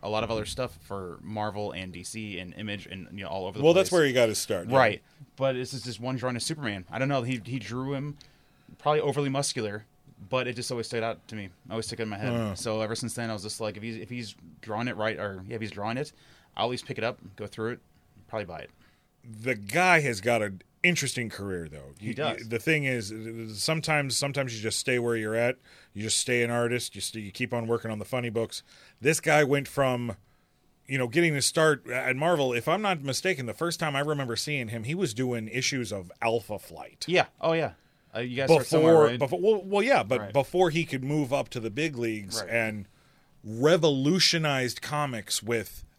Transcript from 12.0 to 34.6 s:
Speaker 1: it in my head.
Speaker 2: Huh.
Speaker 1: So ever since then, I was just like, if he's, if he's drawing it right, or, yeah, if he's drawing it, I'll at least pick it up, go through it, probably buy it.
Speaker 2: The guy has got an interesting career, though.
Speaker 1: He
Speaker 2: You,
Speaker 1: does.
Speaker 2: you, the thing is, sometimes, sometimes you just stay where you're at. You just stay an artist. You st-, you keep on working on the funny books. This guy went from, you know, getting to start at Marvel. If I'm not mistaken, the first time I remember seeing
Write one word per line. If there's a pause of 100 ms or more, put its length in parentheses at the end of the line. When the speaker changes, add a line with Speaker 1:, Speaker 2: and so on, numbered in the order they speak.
Speaker 1:
it
in
my
head.
Speaker 2:
Huh.
Speaker 1:
So
ever
since
then,
I
was
just
like,
if
he's,
if
he's (260)
drawing
it
right,
or,
yeah,
if
he's
drawing
it, (420)
I'll
at
least
pick
it
up, (180)
go
through
it, (480)
probably
buy
it. (540)
Speaker 2:
The
guy
has
got
an (200)
interesting
career,
though.
Speaker 1:
He
Speaker 2:
You,
Speaker 1:
does.
Speaker 2:
you,
the
thing
is, (420)
sometimes,
sometimes
you
just
stay
where
you're
at. (360)
You
just
stay
an
artist.
You
st-,
you
keep
on
working
on
the
funny
books. (360)
This
guy
went
from, (720)
you
know,
getting
to
start
at
Marvel.
If
I'm
not
mistaken,
the
first
time
I
remember
seeing